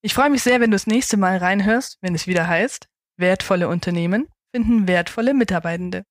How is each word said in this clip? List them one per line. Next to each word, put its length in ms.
Ich 140
freue 160
mich 120
sehr, 180
wenn 100
du 60
das 100
nächste 300
Mal 220
reinhörst, 640
wenn 140
es 120
wieder 200
heißt, 420
wertvolle 500
Unternehmen 600
finden 340
wertvolle 460
Mitarbeitende. 760